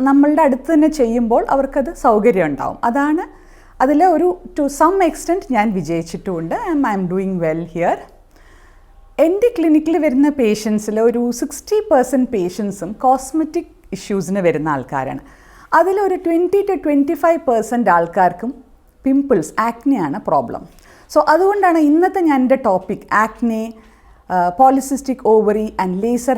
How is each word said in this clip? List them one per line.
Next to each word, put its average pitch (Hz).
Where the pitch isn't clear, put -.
നമ്മളുടെ 285
അടുത്ത് 269
തന്നെ 311
ചെയ്യുമ്പോൾ 240
അവർക്കത് 277
സൗകര്യം 208
ഉണ്ടാവും. 131
അതാണ് 294
അതിലെ 294
ഒരു 349
to 285
some 339
extent 339
ഞാൻ 220
വിജയിച്ചിട്ടുമുണ്ട്. 165
I 294
am 185
doing 190
well 165
here. 180
എൻ്റെ 403
ക്ലിനിക്കിൽ 311
വരുന്ന 285
പേഷ്യൻസിൽ 214
ഒരു 240
സിക്സ്റ്റി 415
പെർസെന്റ് 254
പേഷ്യൻസും 196
കോസ്മെറ്റിക് 285
ഇഷ്യൂസിന് 196
വരുന്ന 160
ആൾക്കാരാണ്. 135
അതിലൊരു 381
ട്വന്റി 359
to 370
ട്വന്റി 294
ഫൈവ് 330
പെർസെന്റ് 233
ആൾക്കാർക്കും 175
പിമ്പിൾസ്, 269
ആക്നെയാണ് 185
പ്രോബ്ലം. -
So 302
അതുകൊണ്ടാണ് 359
ഇന്നത്തെ 339
ഞാൻ 294
എൻ്റെ 254
ടോപ്പിക് 202
ആക്നെ, 220
ആ, 180
polycystic 269
ovary 214
and 185
laser 240